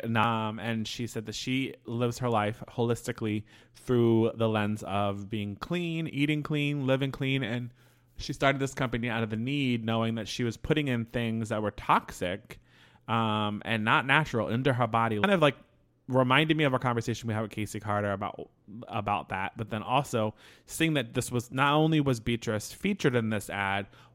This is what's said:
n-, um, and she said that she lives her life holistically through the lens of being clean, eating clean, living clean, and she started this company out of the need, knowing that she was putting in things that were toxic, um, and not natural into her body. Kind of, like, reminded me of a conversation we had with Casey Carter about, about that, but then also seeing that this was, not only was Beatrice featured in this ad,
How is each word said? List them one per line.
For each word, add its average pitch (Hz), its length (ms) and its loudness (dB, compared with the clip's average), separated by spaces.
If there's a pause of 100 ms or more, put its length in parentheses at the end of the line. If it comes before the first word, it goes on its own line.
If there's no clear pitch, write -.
n-, 117 140 0
um, 110 400 0
and 110 280 -4
she 120 200 -6
said 107 180 -8
that 107 100 -10
she 131 400 -4 (120)
lives 120 320 -2
her 127 100 -2
life 107 400 0
holistically 113 760 -2 (300)
through 117 600 4
the 110 160 2
lens 104 320 0
of 101 480 -2
being 104 260 -4
clean, 165 520 -4
eating 147 340 0
clean, 147 440 0
living 135 240 2
clean, 135 320 0
and 120 280 -4 (480)
she - 160 -6
started 139 260 2
this 135 140 -2
company 120 340 -2
out 113 140 0
of 107 80 -2
the 110 60 -4
need, 123 500 0
knowing 113 300 0
that 107 120 -6
she - 160 -4
was 113 140 -2
putting 151 300 0
in 117 180 -2
things 113 420 -2
that 107 140 -2
were 104 80 0
toxic, - 920 -2 (480)
um, 107 560 0
and 110 180 -2
not 123 240 2
natural 135 420 2
into 127 260 2
her 120 120 2
body. 113 320 0
Kind 202 140 2
of, 180 80 4
like, 143 160 4 (520)
reminded 131 480 4
me 156 80 2
of 131 100 2
a 127 40 2
conversation 120 500 -2
we 110 60 0
had 110 80 -2
with 107 100 -6
Casey 107 280 -6
Carter 104 320 0
about, - 380 -6 (380)
about 104 420 -2
that, 95 260 -4
but 107 140 -6
then 107 120 -4
also 113 520 0 (320)
seeing 160 280 2
that 120 200 -2
this 123 180 -2
was, 120 180 -2
not 139 220 2
only 156 280 6
was 135 200 0
Beatrice 113 520 -4
featured 190 420 0
in 113 160 0
this 104 180 -4
ad, 98 380 -2 (280)